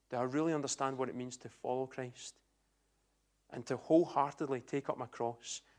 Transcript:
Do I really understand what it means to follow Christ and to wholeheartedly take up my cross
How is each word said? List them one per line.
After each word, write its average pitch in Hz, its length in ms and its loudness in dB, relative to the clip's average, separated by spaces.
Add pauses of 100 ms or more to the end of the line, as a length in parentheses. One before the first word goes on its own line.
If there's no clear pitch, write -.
(100)
Do 127 80 -2
I 120 40 4
really 147 300 2
understand 135 460 0
what 127 100 0
it - 60 -6
means 123 240 -6
to - 100 -12
follow 127 380 -2
Christ 127 480 -10 (1160)
and 123 160 -8
to 131 100 0
wholeheartedly 143 840 4
take 139 280 -4
up - 100 -2
my 123 80 -6
cross - 560 -6 (160)